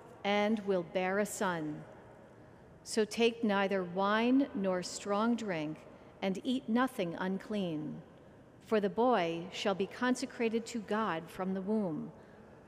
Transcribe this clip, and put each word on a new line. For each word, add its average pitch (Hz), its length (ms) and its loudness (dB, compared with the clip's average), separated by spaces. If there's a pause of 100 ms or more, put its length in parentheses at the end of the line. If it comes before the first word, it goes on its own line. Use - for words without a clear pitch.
(240)
and 208 380 4
will 190 220 2
bear 185 360 0
a 208 60 2
son. 160 580 -2 (1000)
So - 180 0
take 233 400 0
neither 196 400 2
wine 214 720 4
nor 185 280 0
strong 208 520 0
drink, 160 500 -4 (360)
and 196 240 0
eat 254 240 -2
nothing 220 460 0
unclean, 185 840 -4 (640)
for 220 140 2
the 202 100 2
boy 180 600 2
shall 196 240 0
be 190 120 0
consecrated 233 800 0
to 240 120 -6
God 190 500 -2
from 185 240 -2
the 190 80 -4
womb 190 520 -2 (540)